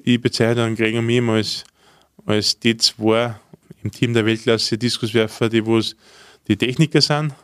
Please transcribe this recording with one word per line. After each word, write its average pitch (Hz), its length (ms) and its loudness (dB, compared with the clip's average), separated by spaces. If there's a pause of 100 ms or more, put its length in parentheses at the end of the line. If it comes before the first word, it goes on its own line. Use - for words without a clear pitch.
ich 120 180 2
bezeichne 117 340 0
dann 117 200 0
Gregor 110 240 -2
und 113 80 -2
mich 120 100 2
immer 120 160 2
als, 107 320 -2 (600)
als 107 340 -2
die 113 180 0
zwei 113 580 0 (480)
im 107 80 -6
Team 120 220 -2
der 113 120 2
Weltklasse 113 520 0
Diskuswerfer, 113 720 -2
die 110 160 0
wo's 113 320 0 (500)
die 104 80 2
Techniker 143 460 0
sind, 147 320 -2 (100)